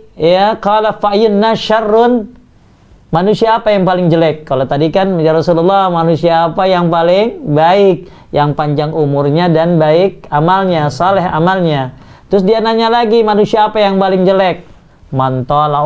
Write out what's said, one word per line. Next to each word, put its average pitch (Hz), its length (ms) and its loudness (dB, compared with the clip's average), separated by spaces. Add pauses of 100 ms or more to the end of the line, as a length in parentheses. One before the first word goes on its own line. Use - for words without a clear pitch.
(160)
ya, 185 400 2
"Qala 214 400 -2
fa 208 160 -2
ayyun 208 240 2
nas 220 240 0
syarrun?" 226 800 0 (680)
Manusia 214 480 0
apa 220 160 0
yang 190 160 0
paling 180 160 0
jelek? 160 400 0
Kalau 131 240 -2
tadi 151 240 -2
kan, 190 240 0
"Ya 156 160 2
Rasulullah, 175 560 2
manusia 165 560 0
apa 185 240 -2
yang 175 180 0
paling 180 560 0
baik?" 175 640 2 (240)
Yang 147 240 -2
panjang 151 400 -4
umurnya 147 560 0
dan 165 320 2
baik 170 480 0
amalnya, 165 640 0
saleh 180 320 -2
amalnya. 160 720 -2 (320)
Terus 190 160 0
dia 220 160 2
nanya 226 260 0
lagi, 233 380 0
"Manusia 214 400 0
apa 214 160 -2
yang 196 160 0
paling 190 240 0
jelek?" 185 400 0 (480)
"Man 131 320 -2
tala 147 440 -2